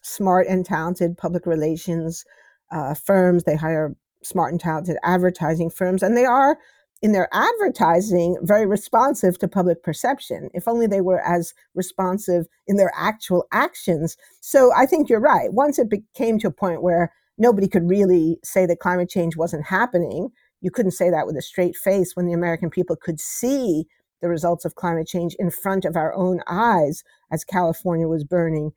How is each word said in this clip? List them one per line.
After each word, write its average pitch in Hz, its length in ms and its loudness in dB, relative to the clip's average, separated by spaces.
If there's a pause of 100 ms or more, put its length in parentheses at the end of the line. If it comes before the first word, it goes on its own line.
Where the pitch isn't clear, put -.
smart 185 420 2
and 185 180 0
talented 170 540 -2
public 175 260 -4
relations, 165 800 -4 (460)
uh, 147 240 -6
firms. 180 480 2
They 156 140 0
hire 156 400 -4 (260)
smart 165 300 -4
and 170 80 -4
talented 160 420 -4
advertising 170 680 0
firms, 185 340 -2
and 220 120 2
they 247 80 4
are, 269 320 4 (460)
in 214 80 4
their 196 220 2
advertising, 190 1080 2
very 208 220 4
responsive 208 760 0
to 190 80 -2
public 180 340 0
perception. - 720 -6
If 180 140 -6
only 233 180 0
they 196 140 0
were 185 200 2
as 175 320 -2 (220)
responsive 185 720 -2 (220)
in 196 80 2
their 190 180 2
actual 180 560 -2
actions. 180 680 -2 (240)
So 262 320 6
I 247 140 4
think 311 220 2
you're 226 100 2
right. 208 340 2
Once 277 280 0
it 220 100 0
became 220 480 -2
to 214 80 -2
a 165 60 -2
point 165 320 -4
where 175 280 2 (260)
nobody 214 280 4
could 175 240 0
really 180 540 4
say 185 220 2
that 170 120 0
climate 180 300 0
change 165 280 -2
wasn't 165 280 -4
happening, 180 680 -2 (300)
you 180 100 -4
couldn't 190 220 0
say 185 180 2
that 151 160 0
with 147 100 -6
a 127 60 -6
straight - 320 -2
face 190 400 0
when 180 120 -2
the 175 60 -2
American 170 380 -2
people 175 240 -2
could 156 240 -8
see 240 680 -2 (320)
the 175 80 -4
results 170 360 -2
of 160 120 -6
climate 165 320 -4
change 170 320 -4
in 180 100 0
front 190 340 -2
of 170 120 -4
our 160 180 -2
own 185 320 -2
eyes, 180 560 0 (300)
as 156 100 -6
California 170 640 -2
was 160 160 -2
burning, 156 540 -2